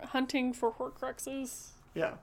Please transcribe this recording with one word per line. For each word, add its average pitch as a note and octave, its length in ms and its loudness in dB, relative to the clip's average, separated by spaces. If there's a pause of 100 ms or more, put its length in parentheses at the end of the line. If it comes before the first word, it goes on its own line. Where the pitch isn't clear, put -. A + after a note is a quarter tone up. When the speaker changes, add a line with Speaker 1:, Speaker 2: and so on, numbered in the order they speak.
Speaker 1:
hunting B3+ 520 2
for A#3 180 4
Horcruxes. C4 960 -6 (240)
Speaker 2:
Yeah. - 300 2